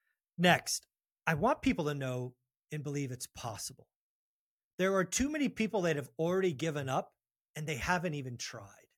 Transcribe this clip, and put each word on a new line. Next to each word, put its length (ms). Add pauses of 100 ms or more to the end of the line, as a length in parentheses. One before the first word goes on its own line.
(380)
Next, 480 (400)
I 100
want 260
people 240
to 80
know 400 (400)
and 100
believe 280
it's 160 (100)
possible. 500 (880)
There 180
are 100
too 260
many 160
people 360
that 120
have 140 (100)
already 320
given 380
up 240 (420)
and 100
they 120
haven't 380
even 200
tried. 320 (300)